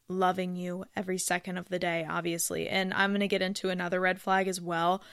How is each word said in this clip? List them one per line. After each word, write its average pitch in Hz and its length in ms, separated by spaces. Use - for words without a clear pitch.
loving 185 480
you 180 280
every 185 220
second 180 380
of 180 120
the 180 100
day, 170 300
obviously. 170 600
And 185 260
I'm 196 180
gonna 202 140
get 190 160
into 190 280
another 180 300
red 185 200
flag 190 280
as 185 120
well 170 420